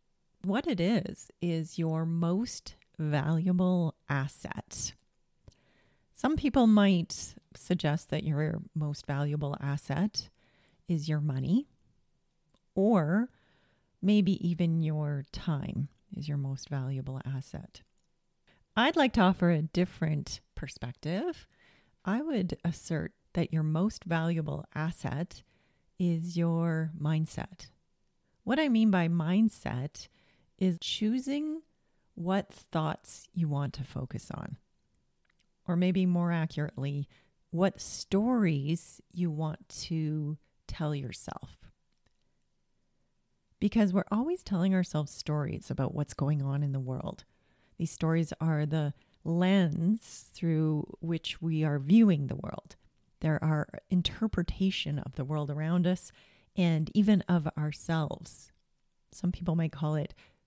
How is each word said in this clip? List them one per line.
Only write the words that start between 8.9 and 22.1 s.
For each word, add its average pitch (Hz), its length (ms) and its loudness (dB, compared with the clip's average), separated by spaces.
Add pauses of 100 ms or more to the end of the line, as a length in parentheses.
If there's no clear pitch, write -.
valuable 147 540 -2
asset 147 680 -4 (580)
is 156 200 0
your 151 120 0
money, 147 460 0 (1080)
or 196 540 4 (720)
maybe 196 460 4
even 165 360 2
your 151 500 -2
time - 560 -4 (280)
is 147 120 -6
your 143 100 -2
most 135 300 -6
valuable 131 560 -6
asset. - 580 -10 (960)
I'd 262 200 4
like 269 180 4
to 233 60 4
offer 180 300 6
a 156 120 2
different 160 800 -2 (140)
perspective. 165 920 -6 (580)
I 220 180 0